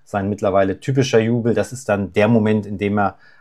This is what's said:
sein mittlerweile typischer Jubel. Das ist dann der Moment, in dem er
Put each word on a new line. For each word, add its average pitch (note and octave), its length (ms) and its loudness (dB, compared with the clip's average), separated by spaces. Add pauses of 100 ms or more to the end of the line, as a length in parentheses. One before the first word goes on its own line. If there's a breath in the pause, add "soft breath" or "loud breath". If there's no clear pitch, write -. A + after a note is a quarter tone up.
sein G2 240 -4
mittlerweile G2 500 0
typischer C3 400 0
Jubel. A2+ 340 0
Das G#2 200 -2
ist - 160 -14
dann G2+ 240 -2
der G#2 160 2
Moment, G#2+ 360 2
in G2 140 -10
dem G2+ 180 -2
er G2 220 -2 (220 soft breath)